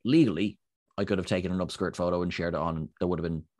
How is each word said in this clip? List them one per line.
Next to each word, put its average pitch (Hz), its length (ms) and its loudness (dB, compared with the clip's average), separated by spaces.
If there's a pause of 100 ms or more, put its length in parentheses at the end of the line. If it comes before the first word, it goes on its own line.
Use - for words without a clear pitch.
legally, 107 560 2 (380)
I 101 80 0
could 98 120 0
have 92 100 -2
taken 92 240 0
an 92 80 -2
upskirt 90 360 -2
photo 87 260 0
and 90 100 -2
shared 85 220 -2
it 82 60 0
on, 82 180 -2
and 78 120 -6 (100)
there 90 80 0
would 90 100 0
have 82 60 -4
been 82 220 -4 (140)